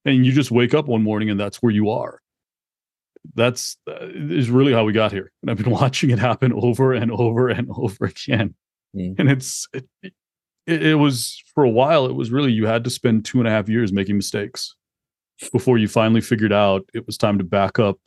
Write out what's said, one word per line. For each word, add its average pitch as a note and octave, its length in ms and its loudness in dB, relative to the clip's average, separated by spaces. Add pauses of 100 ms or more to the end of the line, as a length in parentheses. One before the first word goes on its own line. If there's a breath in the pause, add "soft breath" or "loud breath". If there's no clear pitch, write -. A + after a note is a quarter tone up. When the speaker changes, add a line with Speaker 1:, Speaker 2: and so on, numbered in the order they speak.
Speaker 1:
and C3 200 4
you C3+ 60 4
just C3 220 0
wake A#2+ 200 2
up D3+ 140 2
one A2+ 160 0
morning G#2+ 260 -2
and G2+ 120 -2
that's G2+ 160 -6
where A#2 160 2
you G#2 180 0
are. - 300 -6 (1120)
That's, B2 420 -2 (120)
uh, - 240 -12
is D3+ 360 -2
really C3 240 4
how A2+ 120 2
we G#2+ 80 0
got G#2+ 180 2
here. G2 220 -8 (100)
And - 80 -6
I've A#2 60 -4
been A#2 140 -2
<laughs> A2 120 0
watching C3+ 280 0
it A2 100 2
happen B2 320 0
over B2 420 0
and A2+ 160 -2
over A#2 380 0
and A#2+ 280 -4
over - 280 -4
again. A#2 500 -4 (400)
Speaker 2:
Mm. F#2+ 240 -8
Speaker 1:
And C#3 100 2
it's, C3+ 440 -2
it, C3 160 -12 (140)
it, F#3 100 -18 (540)
it D#3 300 2
was, C#3 460 0 (120)
for D3 100 4
a B2 40 6
while, C3 380 4
it B2+ 80 -4
was B2+ 160 -4
really, C3+ 220 0
you G#2+ 140 0
had A#2 180 0
to B2+ 60 -6
spend A2 340 0
two B2+ 160 -2
and A#2 80 0
a - 20 0
half G#2+ 180 0
years A2 240 0
making G2 240 0
mistakes - 600 -8 (760)
before B2 260 2
you G#2+ 100 2
finally A2+ 320 2
figured G#2+ 320 0
out G2+ 420 2
it A2+ 120 -10
was G#2+ 120 -12
time G#2 200 2
to F#2+ 60 -4
back G2 340 -2
up G2+ 280 0